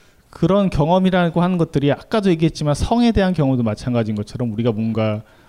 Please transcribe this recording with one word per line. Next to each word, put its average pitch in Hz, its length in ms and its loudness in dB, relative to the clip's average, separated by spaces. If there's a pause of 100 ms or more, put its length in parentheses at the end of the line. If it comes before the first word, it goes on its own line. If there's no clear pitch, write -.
(300)
그런 190 400 0
경험이라고 175 720 2
하는 180 160 0
것들이 143 340 0
아까도 196 380 -2
얘기했지만 156 460 0
성에 233 360 2
대한 196 220 0
경험도 135 300 0
마찬가지인 113 520 -2
것처럼 117 380 -6
우리가 117 180 0
뭔가 110 520 -2 (260)